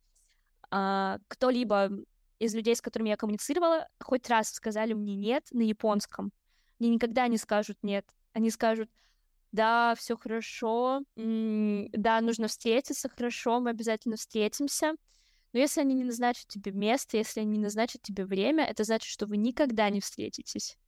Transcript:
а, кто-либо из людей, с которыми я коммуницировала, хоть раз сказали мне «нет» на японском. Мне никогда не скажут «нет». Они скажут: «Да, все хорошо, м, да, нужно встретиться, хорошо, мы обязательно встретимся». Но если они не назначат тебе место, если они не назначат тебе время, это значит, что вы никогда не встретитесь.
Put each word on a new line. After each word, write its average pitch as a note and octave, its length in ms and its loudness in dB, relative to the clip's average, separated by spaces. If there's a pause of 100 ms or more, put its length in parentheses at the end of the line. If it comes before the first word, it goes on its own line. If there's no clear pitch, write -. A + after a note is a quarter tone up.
(720)
а, G3 560 0
кто-либо G#3+ 640 2 (480)
из G#3+ 160 0
людей, A3+ 200 2
с - 60 -6
которыми A3 280 -4
я G#3 80 2
коммуницировала, D#4 720 0 (120)
хоть - 300 -2
раз A3 200 2
сказали A3 440 -4
мне G#3 220 -4
«нет» A3 360 -2
на A#3+ 120 0
японском. G#3 680 -2 (480)
Мне A#3 100 2
никогда A#3 380 2
не A#3 100 2
скажут G#3 460 0
«нет». G3+ 220 -2 (280)
Они A3+ 180 2
скажут: A3+ 380 0 (640)
«Да, A3+ 440 4
все A3+ 220 -6
хорошо, A#3 840 -2 (160)
м, G#3+ 760 0
да, A3+ 280 2
нужно A3+ 260 0
встретиться, B3 640 -2
хорошо, A#3+ 500 -2
мы A#3+ 120 0
обязательно A3 460 -2
встретимся». C4+ 760 -2 (600)
Но A#3+ 60 2
если D4 220 2
они C4+ 140 2
не B3+ 80 0
назначат A#3+ 440 -2
тебе G3+ 240 -10
место, G#3+ 460 0
если A3 240 -2
они G#3+ 160 0
не G#3+ 60 0
назначат G#3+ 400 -2
тебе G3 220 -6
время, A3 400 2
это A3 180 -2
значит, A3 280 0
что - 140 -6
вы G#3 120 -2
никогда A3+ 520 2
не G3+ 100 0
встретитесь. - 800 -8 (100)